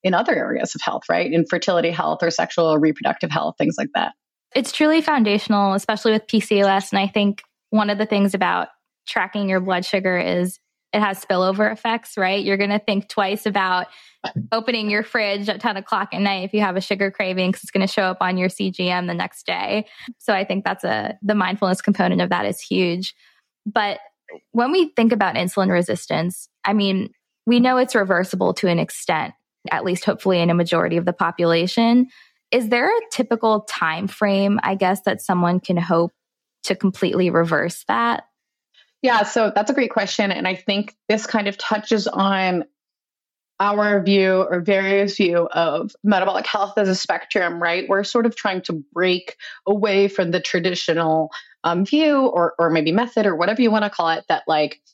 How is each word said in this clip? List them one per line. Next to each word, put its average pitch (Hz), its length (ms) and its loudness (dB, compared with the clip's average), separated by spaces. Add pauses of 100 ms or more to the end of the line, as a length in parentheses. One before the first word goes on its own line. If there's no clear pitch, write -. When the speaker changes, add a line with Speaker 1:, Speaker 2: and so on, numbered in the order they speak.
Speaker 1:
in 185 100 2
other 214 220 2
areas - 400 -2
of - 80 -12
health, - 260 -4
right? 170 240 0
In 165 140 2
fertility 170 440 0
health 160 320 -2
or 170 80 0
sexual 160 360 0
or 156 120 4
reproductive 156 520 0
health, 151 280 -2
things 170 200 0
like - 160 -6
that. - 180 -2 (420)
Speaker 2:
It's 262 160 -2
truly 311 300 4
foundational, 208 720 2
especially 208 400 0
with 220 160 0
P 226 100 2
C 202 240 2
O 202 40 4
S. 190 260 0
And 196 80 0
I 196 80 0
think 202 340 0 (280)
one 214 180 2
of 208 80 0
the 208 80 0
things 202 300 0
about 180 340 0 (400)
tracking 202 400 -2
your 190 120 2
blood 185 240 -2
sugar 185 340 0
is 180 400 -2 (340)
it 208 80 2
has 196 240 -2
spillover 190 480 0
effects, 226 460 -6
right? 196 260 0
You're 196 140 0
gonna 202 200 0
think 202 300 -4
twice 196 380 -2
about 190 400 0 (640)
opening 226 380 -2
your 208 120 0
fridge 202 460 -4
at 208 120 -4
ten 214 180 -2
o'clock 196 340 -4
at 175 80 -4
night 196 240 0
if 196 80 -8
you 208 80 2
have 185 160 0
a 190 60 -4
sugar 196 280 -2
craving, 190 420 -2
'cause - 100 -6
it's - 80 -18
gonna 196 180 0
show 208 140 -2
up 185 180 -2
on 185 160 0
your 185 140 0
C 196 200 -4
G 185 200 -4
M 180 160 -2
the 175 80 -4
next 175 320 -8
day. 196 400 -4 (320)
So - 160 -2
I 196 100 -2
think 196 200 -4
that's 185 200 -6
a, 110 380 -4
the 208 120 0
mindfulness 185 460 0
component 180 400 0
of 180 80 -2
that 180 180 -2
is - 140 -6
huge. 185 540 -4 (500)
But 214 360 -4 (500)
when 240 200 0
we 339 180 2
think 226 240 2
about 202 240 0
insulin 185 340 0
resistance, 175 800 -2 (140)
I 202 120 0
mean, 196 400 0 (320)
we 240 120 4
know 254 200 4
it's 247 160 2
reversible 185 600 2
to 185 140 0
an 170 120 2
extent, - 520 -4 (380)
at - 140 -2
least 180 200 -2
hopefully 185 360 0
in 170 100 2
a 170 40 2
majority 170 440 0
of 170 80 -2
the 180 80 0
population. 180 920 2 (420)
Is 233 180 0
there 247 220 2
a 466 100 2 (100)
typical 220 520 0
time 170 460 -4
frame, 202 540 0
I 190 120 0
guess, 190 280 0
that 196 200 -2
someone 180 360 2
can 180 200 0
hope 170 320 2 (540)
to 196 100 0
completely 185 560 0
reverse 165 580 0
that? 233 360 0 (760)
Speaker 1:
Yeah, 240 220 4
so 214 320 0
that's 214 160 0
a 269 40 2
great 262 160 0
question. 202 420 -2
And 180 140 -4
I 185 100 -2
think 202 380 -4 (140)
this 214 180 0
kind 208 220 -2
of 196 80 -6
touches 214 500 -2
on 190 580 0 (920)
our 208 440 2
view 190 400 4
or 180 180 -2
various 196 560 2
view 175 340 2
of 170 420 -2 (120)
metabolic 190 420 2
health 202 300 -2
as 202 120 2
a 185 60 2
spectrum, 175 680 -2
right? 170 260 -2
We're 196 160 2
sort 233 220 0
of 226 100 -2
trying 185 260 -4
to 160 300 -6
break 180 440 -2 (300)
away 196 420 2
from 190 220 -2
the 175 100 0
traditional, 165 920 0 (340)
um, 175 220 0
view 294 400 4
or, 170 320 2
or 170 100 4
maybe 160 240 2
method 226 320 0
or 190 100 2
whatever 190 280 0
you 233 80 4
wanna 208 180 2
call 170 220 -2
it, 165 180 -2
that, - 180 0
like, 151 340 0 (140)